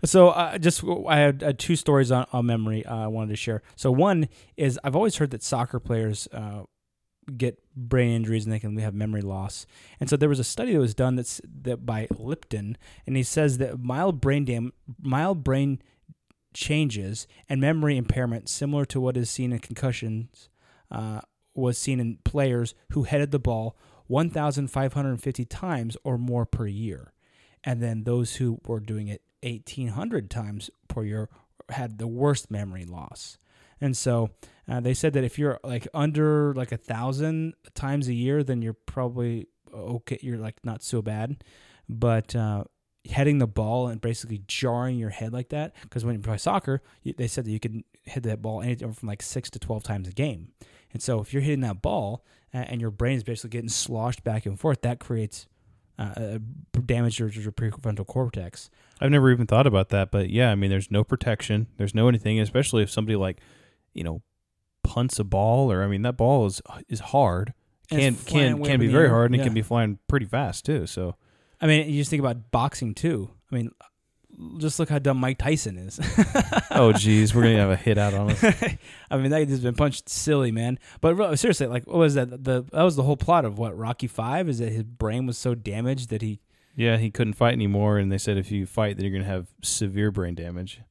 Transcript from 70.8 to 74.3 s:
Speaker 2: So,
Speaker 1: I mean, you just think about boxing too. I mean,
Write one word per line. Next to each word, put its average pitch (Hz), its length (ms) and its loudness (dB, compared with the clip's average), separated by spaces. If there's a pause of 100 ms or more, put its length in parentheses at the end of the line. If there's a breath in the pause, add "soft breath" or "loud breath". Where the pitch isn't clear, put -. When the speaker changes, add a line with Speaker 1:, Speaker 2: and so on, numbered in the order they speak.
Speaker 2:
So, 87 300 -6 (440)
Speaker 1:
I 165 60 2
mean, 151 240 6
you 143 100 0
just 139 100 -2
think 151 100 0
about 120 320 -2
boxing 120 420 0
too. 123 360 -2 (200)
I 135 60 -4
mean, 117 140 -4 (880)